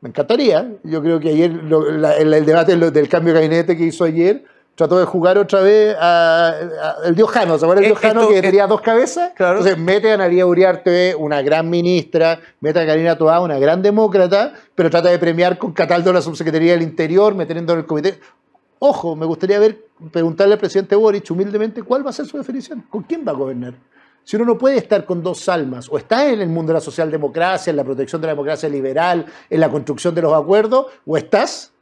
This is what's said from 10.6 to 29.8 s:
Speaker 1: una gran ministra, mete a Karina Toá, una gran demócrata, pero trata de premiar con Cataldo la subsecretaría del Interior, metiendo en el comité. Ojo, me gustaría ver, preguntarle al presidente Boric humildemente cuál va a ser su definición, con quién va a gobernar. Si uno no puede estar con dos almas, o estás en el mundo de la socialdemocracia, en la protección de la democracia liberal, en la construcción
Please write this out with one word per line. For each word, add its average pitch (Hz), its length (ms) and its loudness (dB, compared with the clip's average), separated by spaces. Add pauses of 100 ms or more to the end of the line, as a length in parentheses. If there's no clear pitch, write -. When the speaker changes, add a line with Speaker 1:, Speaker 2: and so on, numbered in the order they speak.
Speaker 1:
una 147 240 -4
gran 156 280 0
ministra, 165 720 0 (180)
mete 156 220 0
a 165 40 0
Karina 160 320 0
Toá, 160 220 4
una 156 180 -2
gran 156 240 2
demócrata, 202 680 2 (240)
pero 165 140 0
trata 170 180 2
de 175 100 4
premiar 170 400 0
con 185 140 -8
Cataldo 175 400 0
la 180 100 2
subsecretaría 160 520 0
del 170 80 0
Interior, 165 540 0
metiendo 165 360 -6
en 165 80 0
el 156 60 -8
comité. 160 340 -4 (600)
Ojo, 175 360 0
me 156 100 -8
gustaría 180 340 -2
ver, 214 260 2 (260)
preguntarle 170 440 2
al 208 40 -4
presidente 190 380 -2
Boric 208 340 0
humildemente 208 500 -4
cuál 269 240 -4
va 277 40 -6
a - 40 -10
ser 294 120 -10
su - 120 -14
definición, 262 520 -12
con 208 140 -10
quién 330 220 -8
va 190 60 -4
a 143 40 -4
gobernar. 123 400 -8 (500)
Si - 100 -8
uno 214 80 0
no 233 140 2
puede 269 180 2
estar 208 300 -2
con 175 180 -6
dos 175 240 -6
almas, 135 420 -4
o 147 80 -4
estás 240 260 -2
en 247 180 0
el 180 80 -4
mundo 165 240 -2
de 160 60 0
la - 20 -10
socialdemocracia, 160 920 -4
en 151 60 -2
la 139 80 -4
protección 135 340 -6
de 160 80 -6
la 156 60 -4
democracia 147 340 -6
liberal, 147 580 -2 (240)
en 160 120 -2
la 156 100 2
construcción 143 420 -4